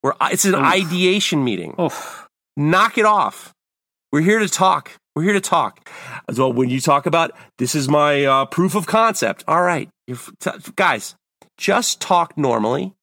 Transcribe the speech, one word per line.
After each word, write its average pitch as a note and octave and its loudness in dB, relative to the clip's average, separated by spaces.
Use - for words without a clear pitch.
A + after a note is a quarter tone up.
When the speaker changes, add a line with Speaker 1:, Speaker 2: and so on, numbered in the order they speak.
Speaker 1:
We're, C3+ -2
it's - -2
an F#3 2
Speaker 2:
Oof. C#3+ 0
Speaker 1:
ideation F3+ 0
meeting. F2 -4
Speaker 2:
Oof. - -6
Speaker 1:
Knock F3+ 2
it G#3+ 2
off. G3 0
We're D3 0
here G#3 4
to G3+ 0
talk. F3+ 0
We're D3+ -4
here G3+ 2
to G3 0
talk." D3+ -2
So C3 2
when B2 0
you C3 -2
talk C#3+ 2
about, E3 0
"This B2 -2
is C#3 -2
my, D3 4
uh, C3+ 2
proof F3+ 0
of G3 -2
concept." A3 0
All E3 2
right, F3 0
you're B2 -10
f-, - -18
t-, - -8
guys, D#3+ 0
just - 0
talk F3 0
normally. C3 0